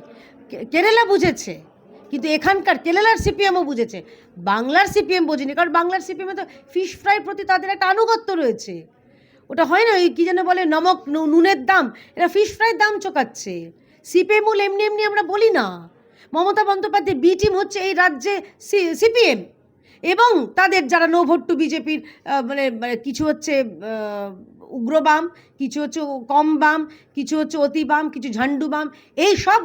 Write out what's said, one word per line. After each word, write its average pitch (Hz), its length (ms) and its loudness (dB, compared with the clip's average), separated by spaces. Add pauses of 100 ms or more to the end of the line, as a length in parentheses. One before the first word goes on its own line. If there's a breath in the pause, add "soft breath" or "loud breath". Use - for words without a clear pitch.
(500 loud breath)
কে-, - 220 -12
কেরালা 440 340 4
বুঝেছে, 302 560 0 (480)
কিন্তু 277 180 -6
এখানকার 349 500 0
কেরালার 415 400 2
সিপিএমও 392 460 0
বুঝেছে, 226 400 -6 (340 loud breath)
বাংলার 233 500 0
সিপিএম 359 380 0
বোঝেনি। 285 280 -4
কারণ 330 180 0
বাংলার 349 280 0
সিপিএমে 381 340 -10
তো 349 120 -8 (280 loud breath)
ফিশ 359 240 -4
ফ্রাইয়ের 403 260 0
প্রতি 403 200 -10
তাদের 381 260 -2
একটা 392 180 -2
আনুগত্য 453 460 0
রয়েছে। 220 540 -4 (600 soft breath)
ওটা 311 160 0
হয় 370 200 2
না, 453 80 4
ওই 359 160 4
কী 330 160 0
যেন 370 180 0
বলে, 359 220 0
নমক 330 440 0
নু-, 311 160 -2
নুনের 330 400 4
দাম, 349 260 2 (240 loud breath)
এরা 247 120 0
ফিশ 403 280 0
ফ্রাইয়ের 453 220 0
দাম 415 220 0
চোকাচ্ছে। 185 720 -6 (320 soft breath)
সিপিএম 403 560 2
এমনি 403 240 0
এমনি 427 200 -2
আমরা 415 200 0
বলি 415 260 2
না। 185 400 -2 (440 soft breath)
মমতা 392 300 2
বন্দ্যোপাধ্যায় 392 540 -2
বি 349 180 4
টিম 403 200 0
হচ্ছে 392 240 -4
এই 381 140 -2
রাজ্যে 349 480 0 (180 loud breath)
সি-, 349 360 -2
সিপিএম 427 480 2 (580 soft breath)
এবং 381 540 2
তাদের 370 320 2
যারা 330 180 4
no 339 200 2
vote 311 220 2
to 339 80 0
বিজেপির, 302 460 -4 (240 loud breath)
আহ, 269 200 -2
মানে, 269 240 -2
মানে 233 260 -4
কিছু 269 300 -6
হচ্ছে, 302 340 0
আহ, 208 1040 -10
উগ্র 269 380 -2
বাম, 311 280 2 (280 soft breath)
কিছু 277 240 -6
হচ্ছে 294 180 -6 (280)
কম 302 300 2
বাম, 311 320 0 (260 loud breath)
কিছু 285 220 -4
হচ্ছে 311 200 -4
অতি 285 260 0
বাম, 302 260 -2
কিছু 269 200 -10
ঝান্ডু 269 380 -2
বাম, 302 220 -4 (260 soft breath)
এই 370 200 2
সব 415 300 2